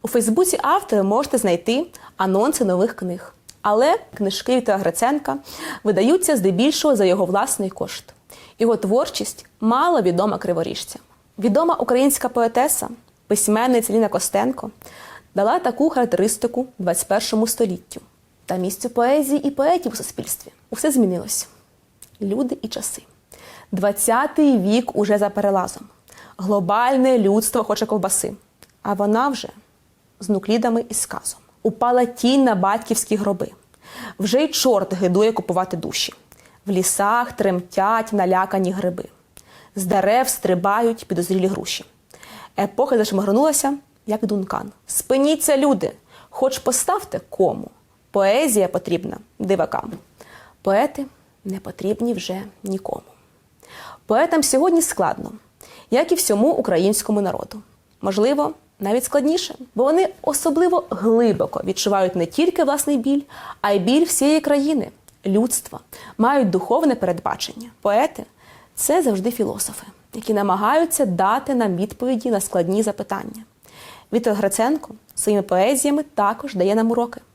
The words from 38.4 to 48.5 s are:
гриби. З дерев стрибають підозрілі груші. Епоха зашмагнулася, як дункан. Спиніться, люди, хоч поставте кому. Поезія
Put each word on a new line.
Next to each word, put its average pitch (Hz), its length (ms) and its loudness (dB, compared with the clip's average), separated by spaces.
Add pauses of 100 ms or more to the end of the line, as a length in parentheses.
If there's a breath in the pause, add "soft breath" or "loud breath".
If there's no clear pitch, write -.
гриби. 180 320 -4 (720 loud breath)
З 190 80 -4
дерев 208 440 2
стрибають 202 800 0
підозрілі 180 380 0
груші. - 380 -4 (760 loud breath)
Епоха 233 380 0
зашмагнулася, 214 800 2 (320)
як 214 200 -2
дункан. 202 460 -4 (140)
Спиніться, 294 720 2
люди, 269 360 0 (380 loud breath)
хоч 262 280 -2
поставте - 680 -2
кому. - 420 -2 (400)
Поезія 208 580 2